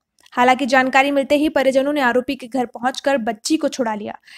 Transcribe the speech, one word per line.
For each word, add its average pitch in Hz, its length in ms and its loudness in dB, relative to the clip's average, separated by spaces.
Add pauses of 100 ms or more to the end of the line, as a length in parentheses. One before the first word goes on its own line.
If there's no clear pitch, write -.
(320)
हालांकि 254 340 2
जानकारी 269 440 2
मिलते 277 240 0
ही 294 140 2
परिजनों 269 440 2
ने 294 80 -2
आरोपी 247 340 0
के 254 120 -12
घर 247 200 -4
पहुंचकर 262 500 -4
बच्ची 233 400 -4
को 294 120 0
छुड़ा 226 260 -4
लिया, 214 240 -12 (200)